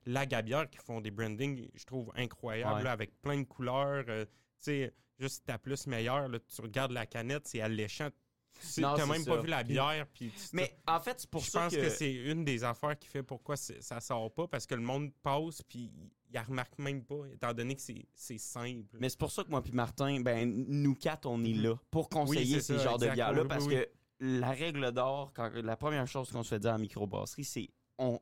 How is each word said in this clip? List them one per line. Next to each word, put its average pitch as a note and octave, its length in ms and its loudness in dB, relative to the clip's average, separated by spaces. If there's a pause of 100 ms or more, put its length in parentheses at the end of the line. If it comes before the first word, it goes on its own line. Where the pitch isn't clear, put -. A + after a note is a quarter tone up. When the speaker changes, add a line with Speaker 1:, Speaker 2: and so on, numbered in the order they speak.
Speaker 1:
La C3+ 200 2
Gabière B2+ 420 2
qui - 100 -20
font A2+ 220 -6
des G#2+ 120 -6
brandings, A2+ 600 -2
je - 120 -18
trouve, B2+ 320 -6
incroyables, A2 640 -2
Speaker 2:
Ouais. G#2+ 40 0
Speaker 1:
là, B2+ 80 0
avec G#2+ 320 -4
plein C#3+ 160 0
de C3+ 60 0
couleurs. C3+ 640 0
Euh, A2 160 -2
tu G#2 60 -12 (280)
sais, C#3 340 -2 (280)
juste - 260 -6
ta B2 100 -2
plus C3 300 -6
meilleure, C3 420 0
là, A#2+ 120 -4
tu - 220 -14
regardes B2 280 -2
la A#2+ 160 -4
canette, B2 400 -4
c'est A#2 140 -4
alléchant. A2 480 -2 (520)
Tu - 60 -14
sais, - 140 -2
Speaker 2:
Non, C#3+ 160 4
Speaker 1:
t'as D3+ 80 4
Speaker 2:
c'est C#3+ 80 4
Speaker 1:
même D#3+ 100 0
Speaker 2:
ça. D#3 140 0
Speaker 1:
pas D3 40 2
vu D#3 80 -2
la C#3+ 140 2
Speaker 2:
Puis A#2+ 120 0
Speaker 1:
bière, D3 380 2
puis A#2 240 -10
tu - 140 -12
te D#3+ 60 -2
Speaker 2:
Mais F3+ 200 0 (120)
en E3 100 4
fait, B3 220 -4
c'est - 100 -12
pour D#3 140 -2
Speaker 1:
je - 60 -4
Speaker 2:
ça F3 100 2
Speaker 1:
pense E3+ 160 2
Speaker 2:
que C#3+ 40 4
Speaker 1:
que C#3+ 100 4
c'est C#3+ 220 0
une D3 320 -2
des B2+ 200 2
affaires D3 340 0
qui - 80 -20
fait C#3 160 -6
pourquoi C3+ 340 -6
c'est, - 240 -8
ça - 200 -8
sort A2+ 340 -2
pas, E3+ 140 0
parce C3 180 -4
que C3+ 80 -2
le A#2+ 80 0
monde C#3 300 -2 (100)
passe, D#3 400 0
puis A#2 320 -10
il - 160 -18 (240)
la A#2 80 -2
remarque B2+ 380 -4
même C#3 240 -4
pas, D3 180 -6 (100)
étant A#2+ 220 -2
donné B2 220 -2
que - 60 -12
c'est, - 220 -10 (120)
c'est A2+ 220 -10
simple. A#2+ 600 -8
Speaker 2:
Mais B2+ 120 2
c'est - 80 -6
pour D3+ 120 0
ça G3 140 -4
que - 60 -16
moi C3+ 120 2
puis - 100 -6
Martin, B2+ 500 2
ben, A#2+ 440 2
nous C#3+ 300 4
quatre, D#3 300 0
on A#2 180 2
est A2+ 100 4
Speaker 1:
Mhm. A2 80 4
Speaker 2:
là A2+ 120 6 (180)
pour D#3+ 120 4
Speaker 1:
Oui, - 60 -12
Speaker 2:
conseiller C#3+ 460 4
Speaker 1:
c'est C#3+ 160 2
Speaker 2:
ces C#3+ 60 4
Speaker 1:
ça, C3+ 60 4
Speaker 2:
genres A#2+ 140 4
de A#2 60 4
Speaker 1:
exact. - 100 4
Speaker 2:
bières-là, A#2 280 4
Speaker 1:
Oui, C3+ 60 2
Speaker 2:
parce C#3+ 180 2
Speaker 1:
oui, D3 100 4
oui. B2+ 60 6
Speaker 2:
que - 60 0 (520)
la B2 100 2
règle C#3 400 0
d'or, C3+ 420 2
quand, A#2 220 -2
la A2+ 220 -2
première C#3+ 320 0
chose C3 240 -4
qu'on A#2+ 100 -2
se - 60 -6
fait A2 100 2
dire A2+ 140 4
en A2 80 2
microbrasserie, G2+ 640 -2
c'est - 240 -4 (300)
on, B2 240 2